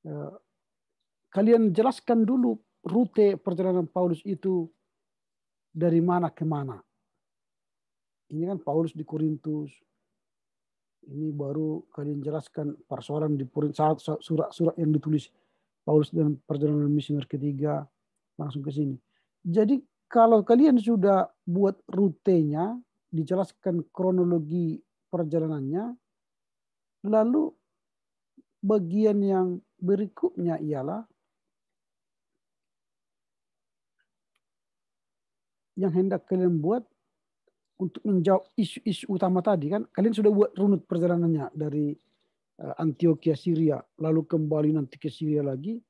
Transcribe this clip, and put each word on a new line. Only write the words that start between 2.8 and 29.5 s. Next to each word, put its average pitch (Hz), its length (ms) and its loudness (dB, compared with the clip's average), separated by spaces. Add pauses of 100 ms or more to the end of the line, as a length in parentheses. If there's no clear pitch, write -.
rute 202 560 2
perjalanan 180 480 -2
Paulus 180 400 -2
itu 180 400 -4 (1040)
dari 165 320 2
mana 175 300 0
ke - 100 -8
mana. 139 320 -4 (1500)
Ini 156 240 -8
kan 185 80 -8
Paulus 160 320 -2
di 156 160 -12
Korintus. 151 640 -4 (1300)
Ini 147 320 -8
baru 156 560 -4
kalian 147 320 -8
jelaskan 147 640 -8
persoalan 151 480 -4
di 135 160 -4
Korin-, 147 240 -4
sa-, 156 240 2
sa-, - 240 -8
surat-surat 165 560 -2
yang 156 160 2
ditulis 151 400 -2 (480)
Paulus 151 320 2
dalam 151 320 0
perjalanan 147 480 0
misioner 147 320 -2
ketiga, 147 560 -4 (560)
langsung 147 240 -8
ke 143 80 -8
sini. 139 240 -4 (480)
Jadi 214 400 0 (240)
kalau 226 400 6
kalian 254 320 6
sudah 202 480 2 (160)
buat 196 480 0
rutenya, 180 880 0 (320)
dijelaskan 170 800 -4
kronologi 175 880 0 (320)
perjalanannya, 160 880 -4 (1120)
lalu 233 400 2 (1120)
bagian 202 640 2
yang 190 220 2 (340)